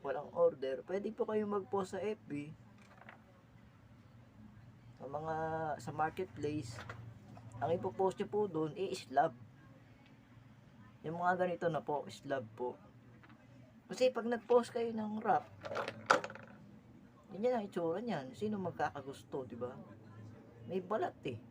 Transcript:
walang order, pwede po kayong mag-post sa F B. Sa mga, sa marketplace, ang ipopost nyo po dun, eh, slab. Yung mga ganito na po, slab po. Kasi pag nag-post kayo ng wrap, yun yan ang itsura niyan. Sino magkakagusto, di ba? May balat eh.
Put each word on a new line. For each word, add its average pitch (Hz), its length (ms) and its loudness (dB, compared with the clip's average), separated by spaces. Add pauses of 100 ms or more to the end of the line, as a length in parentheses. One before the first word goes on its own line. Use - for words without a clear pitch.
walang 143 320 -4
order, 135 560 4
pwede 208 240 0
po 220 160 0
kayong 208 320 2
mag-post 190 320 0
sa 190 80 -2
F 214 240 0
B. 147 240 -6 (2500)
Sa - 80 -12
mga, 156 320 -2 (480)
sa 156 80 -4
marketplace, 151 880 -2 (800)
ang 156 160 2
ipopost 190 400 2
nyo 202 160 -2
po 208 160 2
dun, 156 260 0
eh, 190 220 -2
slab. 143 400 2 (1700)
Yung 165 160 -4
mga 180 240 6
ganito 175 240 2
na 156 160 2
po, 147 240 0
slab 135 480 -2
po. 123 160 -2 (1200)
Kasi 254 160 8
pag 233 160 2
nag-post 233 480 6
kayo 233 160 2
ng 214 320 -2
wrap, 190 240 6 (1800)
yun 190 160 -4
yan 247 160 4
ang 202 80 -4
itsura 170 320 0
niyan. 160 320 -2
Sino 214 240 0
magkakagusto, 147 880 -4
di - 80 -10
ba? 123 160 -4 (960)
May 185 160 -2
balat 214 320 0 (160)
eh. 120 80 -4 (140)